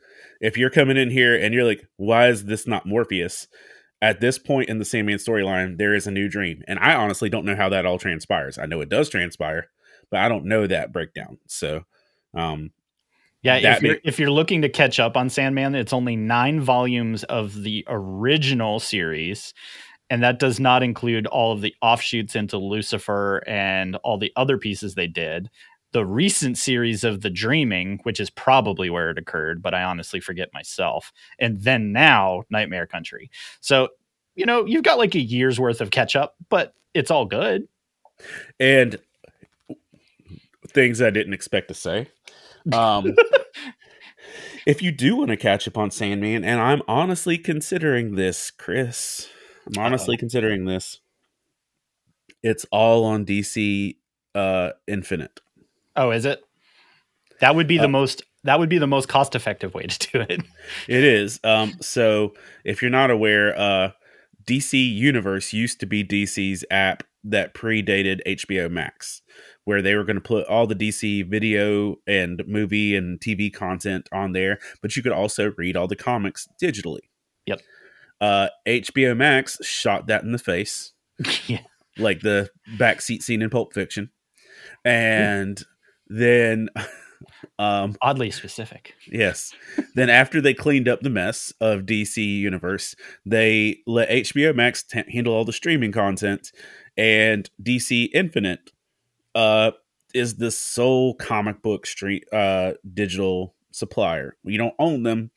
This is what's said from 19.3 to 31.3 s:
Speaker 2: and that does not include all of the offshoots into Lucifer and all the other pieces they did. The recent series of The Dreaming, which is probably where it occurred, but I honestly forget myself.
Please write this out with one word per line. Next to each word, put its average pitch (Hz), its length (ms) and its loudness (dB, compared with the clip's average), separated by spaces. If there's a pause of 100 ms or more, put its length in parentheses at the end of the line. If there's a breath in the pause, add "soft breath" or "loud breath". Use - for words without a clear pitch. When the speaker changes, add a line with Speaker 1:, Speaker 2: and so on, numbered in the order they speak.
Speaker 2:
and 120 120 0
that 123 160 4
does 127 220 2
not 127 220 6
include 117 440 -2
all 113 260 0
of 104 100 -6
the 104 180 -4
offshoots 117 560 0
into 104 220 -4
Lucifer 101 880 -4
and 95 500 -2
all 110 220 -4
the 104 180 -4
other 131 220 2
pieces 101 360 -8
they 90 120 -4
did. 82 420 -6 (440 soft breath)
The 117 120 0
recent 127 540 0
series 120 460 -2
of 104 180 -2
The 104 80 -4
Dreaming, 101 720 -2
which 110 180 -4
is 101 80 -4
probably 101 640 2
where 85 200 -2
it 80 80 -8
occurred, 85 440 -6
but 87 100 -4
I 90 120 -2
honestly 90 360 -6
forget 90 320 -10
myself. - 580 -6 (280 loud breath)